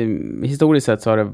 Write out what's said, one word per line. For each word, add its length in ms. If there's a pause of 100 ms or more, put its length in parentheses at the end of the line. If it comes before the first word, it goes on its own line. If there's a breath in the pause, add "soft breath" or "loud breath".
eh, 60 (380)
historiskt 380
sett 160
så 80
har 80
det 160